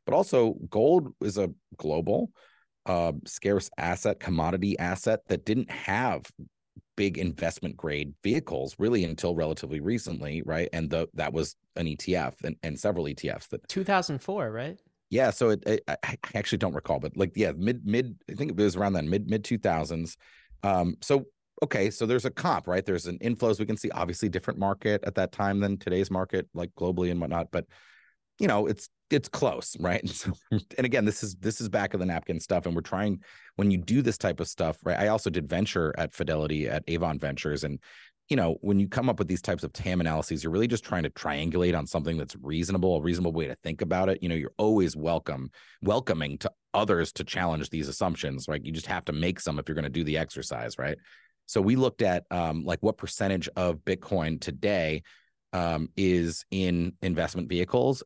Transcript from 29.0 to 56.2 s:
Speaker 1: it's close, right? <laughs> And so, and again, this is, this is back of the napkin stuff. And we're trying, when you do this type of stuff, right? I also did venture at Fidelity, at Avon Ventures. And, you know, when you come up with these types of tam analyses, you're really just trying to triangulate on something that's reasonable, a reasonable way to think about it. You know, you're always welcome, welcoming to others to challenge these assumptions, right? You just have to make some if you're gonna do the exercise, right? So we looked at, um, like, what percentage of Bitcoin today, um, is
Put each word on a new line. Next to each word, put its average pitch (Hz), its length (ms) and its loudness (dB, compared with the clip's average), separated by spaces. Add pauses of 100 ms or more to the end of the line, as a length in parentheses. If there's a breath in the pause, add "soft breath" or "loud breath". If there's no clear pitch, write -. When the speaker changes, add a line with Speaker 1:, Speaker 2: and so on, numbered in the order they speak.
Speaker 1:
it's 143 200 2
close, - 500 -2
right? 87 240 0
<laughs> - 0 -
And 92 80 -4
so, - 220 -4 (180)
and 110 340 0
again, 120 200 4
this 104 180 2
is, 98 140 -8
this 101 240 -4
is 113 80 -4
back 98 260 2
of 95 60 0
the 90 60 0
napkin 82 340 -2
stuff. 90 260 0
And 85 80 0
we're 82 80 0
trying, 98 400 -2 (320 loud breath)
when 101 160 4
you 92 80 4
do 113 240 2
this 117 160 0
type 87 220 0
of 82 80 -4
stuff, 80 340 0
right? 90 160 0
I 104 100 4
also 110 220 2
did 78 180 -2
venture 87 480 0
at 80 160 -2
Fidelity, 76 560 0
at 64 200 -2
Avon 82 300 0
Ventures. 73 460 -4
And, 71 140 -4 (500 loud breath)
you - 80 2
know, 82 240 4
when 101 180 4
you 98 100 4
come 123 200 0
up 110 100 2
with 87 100 0
these 87 120 0
types - 220 -2
of 78 100 -6
tam 90 280 0
analyses, 78 420 0
you're 80 100 -2
really 107 140 2
just 113 180 0
trying 87 200 -2
to 69 60 -2
triangulate 82 680 0
on 73 80 -2
something 80 320 -2
that's 69 240 -6
reasonable, 87 540 2
a 76 40 2
reasonable 87 320 0
way 80 140 0
to 64 160 -6
think 80 180 -6
about 92 300 2
it. 95 120 0
You 92 60 -2
know, 82 60 0
you're 78 240 -4
always 104 380 4
welcome, 76 540 -2 (300 loud breath)
welcoming 82 580 0
to - 120 -4 (240)
others 95 380 2
to 85 120 -6
challenge 80 460 -2
these 73 180 -4
assumptions, 69 600 -4
right? 76 140 -4
You 76 100 -6
just 78 160 -8
have 87 180 -4
to 82 60 -2
make 85 280 0
some 73 180 -4
if 71 80 -6
you're 76 100 -4
gonna 73 120 -2
do 80 160 -2
the 76 140 0
exercise, 64 600 -6
right? 69 200 -4 (500 soft breath)
So 110 120 2
we 107 160 4
looked 127 260 2
at, 90 300 2
um, 80 320 0
like, 82 160 -2
what 107 180 2
percentage 95 560 -2
of 90 300 2
Bitcoin 90 560 0
today, 80 640 0 (480 soft breath)
um, 82 440 0
is 90 540 2